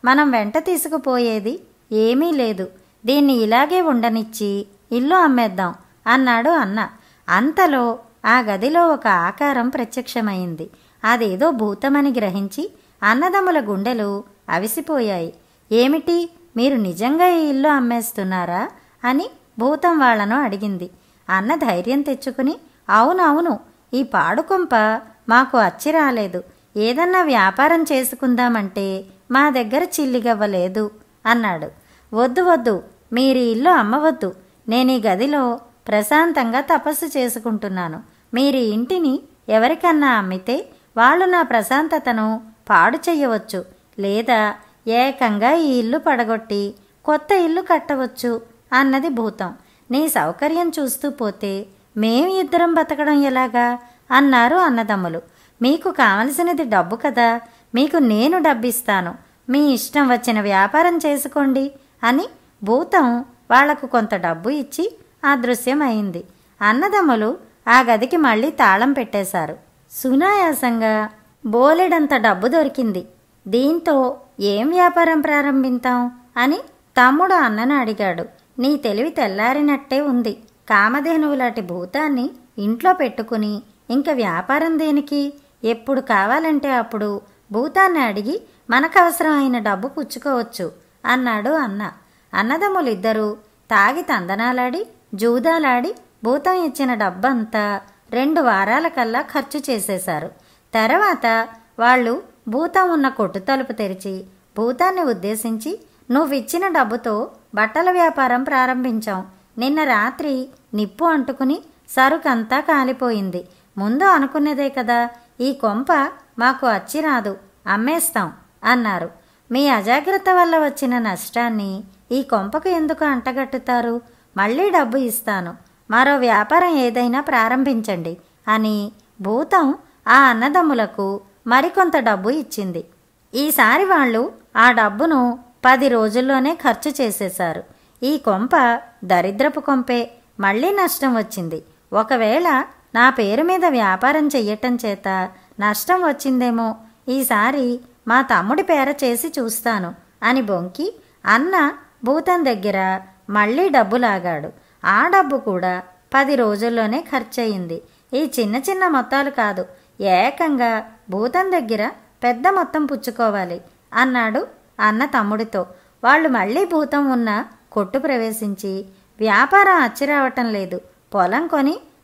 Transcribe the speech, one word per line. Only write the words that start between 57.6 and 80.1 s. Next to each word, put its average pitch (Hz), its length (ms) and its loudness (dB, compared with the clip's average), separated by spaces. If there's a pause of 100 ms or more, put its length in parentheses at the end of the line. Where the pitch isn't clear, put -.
మీకు 294 220 0
నేను 262 420 2
డబ్బిస్తాను, 220 760 -2 (340)
మీ 285 240 2
ఇష్టం 269 360 0
వచ్చిన 233 320 0
వ్యాపారం 208 580 2
చేసుకోండి," 277 720 -2 (300)
అని 269 260 0 (360)
భూతం 254 600 2 (260)
వాళ్లకు 285 360 2
కొంత 226 280 0
డబ్బు 175 360 -4
ఇచ్చి 311 480 -6 (260)
అదృశ్యమైంది. 240 1000 0 (360)
అన్నదమ్ములు 262 760 2 (320)
ఆ 247 120 8
గదికి 240 360 2
మళ్ళీ 262 340 2
తాళం 233 420 4
పెట్టేశారు. 190 640 -4 (360)
సునాయాసంగా 254 1160 0 (380)
బోలెడంత 302 680 4
డబ్బు 214 340 2
దొరికింది. 254 580 0 (420)
"దీంతో 277 680 2 (240)
ఏం 202 300 0
వ్యాపారం 349 500 4
ప్రారంభింతాం?" 262 920 0 (240)
అని 269 220 2 (420)
తమ్ముడు 311 340 4
అన్నను 247 420 2
అడిగాడు. 208 480 -2 (340)
"నీ 277 180 0
తెలివి 240 340 -2
తెల్లారినట్టే 262 920 0
ఉంది. 240 320 0 (380)